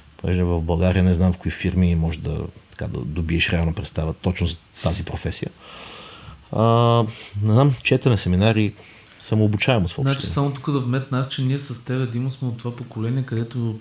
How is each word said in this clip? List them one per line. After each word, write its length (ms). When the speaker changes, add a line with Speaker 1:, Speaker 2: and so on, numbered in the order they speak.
Speaker 1:
понеже 260
в 180
България 420
не 120
знам 180
в 60
кои 120
фирми 440
може 240
да, 200
така, 180
да 120
добиеш 500
реална 220
представа 400
точно 340
за 100
тази 220
професия. 460
А, 120
не 100
знам, 300
четене, 340
семинари, 580
самообучаемост 760
въобще. 200
Speaker 2:
Значи, 120
само 240
тук 200
да 100
вметна 400
аз, 80
че 140
ние 160
с 260
теб, 260
Димо, 200
сме 180
от 100
това 180
поколение, 460
където 580